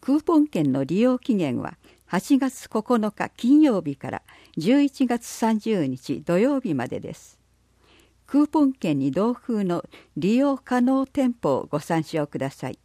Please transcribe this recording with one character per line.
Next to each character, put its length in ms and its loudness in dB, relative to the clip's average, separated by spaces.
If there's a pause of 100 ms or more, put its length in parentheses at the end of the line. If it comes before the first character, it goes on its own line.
ク 140 0
ー 80 0
ポ 120 2
ン 120 4
券 240 0
の 100 0
利 180 0
用 160 2
期 200 -2
限 240 -2
は 180 -10 (280)
八 300 0
月 320 -4
九 140 -4 (160)
日 380 -4
金 240 4
曜 220 4
日 120 -6
か 160 -10
ら 120 -8 (340)
十 260 4
一 240 0
月 220 -4
三 320 -2
十 260 -2
日 360 -6
土 180 0
曜 200 0
日 140 -4
ま 140 -2
で 100 -8
で 160 -12
す。 240 -20 (880)
ク 180 2
ー 40 -4
ポ 160 2
ン 80 2
券 260 -2
に 140 0
同 200 0
封 300 -4
の 220 -2 (320)
利 220 0
用 200 2
可 220 -2
能 260 2
店 340 -2
舗 140 0
を 160 -4
ご 80 -2
参 240 -2
照 240 -4
く 140 -10
だ 100 -4
さ 200 -10
い。 140 -16